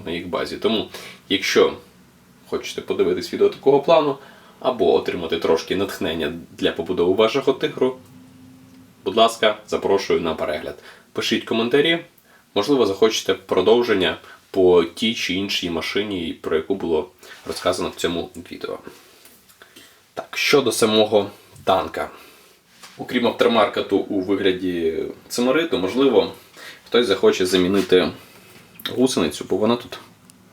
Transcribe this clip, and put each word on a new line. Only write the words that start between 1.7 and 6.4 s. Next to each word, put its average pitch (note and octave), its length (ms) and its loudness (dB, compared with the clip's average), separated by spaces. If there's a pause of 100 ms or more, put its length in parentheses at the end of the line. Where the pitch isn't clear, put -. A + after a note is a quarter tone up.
хочете - 320 -8
подивитись F#2 520 -2
відео G2+ 160 2
такого C#3 300 2
плану D3 380 2 (420)
або A2+ 360 2
отримати E2+ 420 -2
трошки E2 380 0
натхнення E2+ 580 -4 (240)